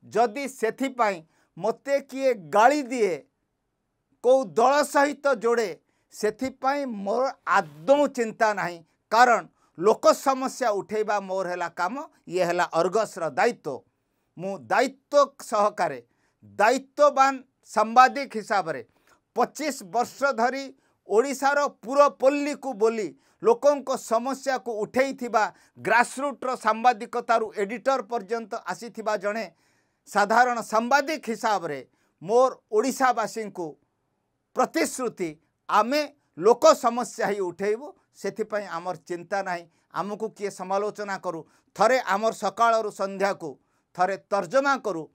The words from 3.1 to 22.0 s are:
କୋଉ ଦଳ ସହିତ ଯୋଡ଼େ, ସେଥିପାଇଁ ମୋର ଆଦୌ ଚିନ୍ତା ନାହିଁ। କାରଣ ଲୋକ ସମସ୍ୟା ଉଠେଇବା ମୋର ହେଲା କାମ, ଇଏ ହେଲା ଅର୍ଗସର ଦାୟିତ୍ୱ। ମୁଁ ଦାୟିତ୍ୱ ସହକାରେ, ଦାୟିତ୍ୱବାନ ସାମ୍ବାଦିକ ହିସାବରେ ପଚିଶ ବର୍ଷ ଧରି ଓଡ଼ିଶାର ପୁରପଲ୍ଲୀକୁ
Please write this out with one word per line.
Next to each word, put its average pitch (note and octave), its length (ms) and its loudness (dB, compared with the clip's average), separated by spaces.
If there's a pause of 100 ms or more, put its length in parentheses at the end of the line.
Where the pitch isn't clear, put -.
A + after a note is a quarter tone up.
କୋଉ C4 160 6 (180)
ଦଳ B3 160 4 (100)
ସହିତ C#4+ 420 0 (180)
ଯୋଡ଼େ, A#3 260 0 (440)
ସେଥିପାଇଁ C4 720 -4
ମୋର A3 380 -4 (240)
ଆଦୌ E3+ 600 2
ଚିନ୍ତା A3+ 460 0
ନାହିଁ। F3 240 -4 (340)
କାରଣ A3+ 300 6 (360)
ଲୋକ F#3+ 260 2 (100)
ସମସ୍ୟା C4 580 -2
ଉଠେଇବା G#3 480 -4
ମୋର F#3+ 300 -6
ହେଲା F3 200 -6
କାମ, F3+ 260 -6 (320)
ଇଏ F3 180 -2
ହେଲା F3 280 0
ଅର୍ଗସର F3+ 560 0
ଦାୟିତ୍ୱ। D3+ 540 -4 (540)
ମୁଁ F#3+ 160 -8 (180)
ଦାୟିତ୍ୱ C4+ 720 0
ସହକାରେ, G3+ 560 0 (600)
ଦାୟିତ୍ୱବାନ C4+ 720 4 (320)
ସାମ୍ବାଦିକ A#3+ 720 4
ହିସାବରେ F3+ 440 -2 (540)
ପଚିଶ B3+ 480 -2
ବର୍ଷ G#3 360 -4 (180)
ଧରି B3+ 260 -2 (460)
ଓଡ଼ିଶାର C#4 500 2 (220)
ପୁରପଲ୍ଲୀକୁ C#4 920 2